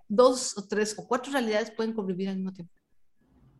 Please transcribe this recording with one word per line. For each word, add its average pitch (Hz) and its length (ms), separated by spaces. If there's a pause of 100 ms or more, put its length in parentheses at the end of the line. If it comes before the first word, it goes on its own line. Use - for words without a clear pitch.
dos 247 480
o 196 100
tres 208 320
o - 80
cuatro 254 240
realidades 226 400
pueden 226 220
convivir 190 360
al 190 60
mismo 190 180
tiempo. 175 200 (880)